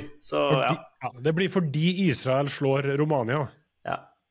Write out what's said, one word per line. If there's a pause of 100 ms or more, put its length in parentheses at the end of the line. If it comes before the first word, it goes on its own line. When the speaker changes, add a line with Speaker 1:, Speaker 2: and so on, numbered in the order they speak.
(200)
Speaker 1:
så,
Speaker 2:
Fordi,
Speaker 1:
ja. (180)
Speaker 2:
ja, (120)
det
blir
fordi
Israel
slår
Romania. (380)
Speaker 1:
Ja. (340)